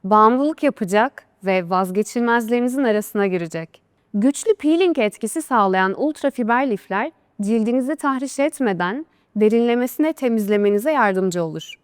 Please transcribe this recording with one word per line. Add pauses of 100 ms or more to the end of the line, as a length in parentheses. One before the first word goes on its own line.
Bağımlılık
yapacak (200)
ve
vazgeçilmezlerinizin
arasına
girecek. (320)
Güçlü
peeling
etkisi
sağlayan
ultra
fiber
lifler (280)
cildinizi
tahriş
etmeden (300)
derinlemesine
temizlemenize
yardımcı
olur.